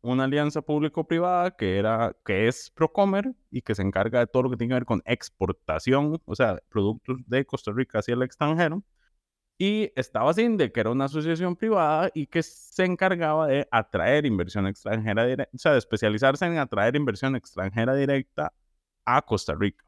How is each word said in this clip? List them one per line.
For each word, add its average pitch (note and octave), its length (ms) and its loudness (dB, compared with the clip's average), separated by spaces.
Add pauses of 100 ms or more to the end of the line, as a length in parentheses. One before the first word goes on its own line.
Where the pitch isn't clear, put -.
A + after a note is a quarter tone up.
una B2+ 240 0
alianza D3 360 0
público-privada E3 920 0
que F#2+ 240 0
era, A2 440 0
que G#2+ 240 2
es - 220 -4
Procomer G3 640 0 (160)
y - 140 -8
que A2 100 -4
se G2 80 -2
encarga G#2 380 0
de A#2 80 2
todo B2+ 160 2
lo B2+ 80 0
que B2 60 -4
tiene A#2+ 120 -2
que B2+ 60 0
ver A#2+ 100 -2
con A2+ 200 -2
exportación, B2+ 1200 -2
o G#2+ 100 -8
sea, G#2+ 240 0 (100)
productos A2 560 -2
de C3 180 0
Costa - 280 -8
Rica A#2 260 -4
hacia A#2+ 160 -2
el B2 80 0
extranjero. D#3+ 640 -2 (720)
Y G#3 400 -2
estaba C3 380 0
cinde, G#3+ 380 0
que - 80 -4
era G#2+ 100 0
una C3+ 160 0
asociación E3 500 -4
privada F3+ 580 0
y D3 120 -6
que E3 160 -2
se - 440 -4
encargaba E3+ 600 0
de C#3 240 2
atraer A#2 540 2
inversión F#2+ 400 0
extranjera G#2+ 600 -2
dire-, C3 280 -2
o B2 40 -18
sea, D3+ 160 4
de C3 40 6
especializarse A2+ 720 0
en E3+ 100 -2
atraer A#2 380 0
inversión C3+ 400 0
extranjera A2+ 580 -2
directa C#3 580 -2 (540)
a B2+ 160 4
Costa - 320 -4
Rica. G2 340 -2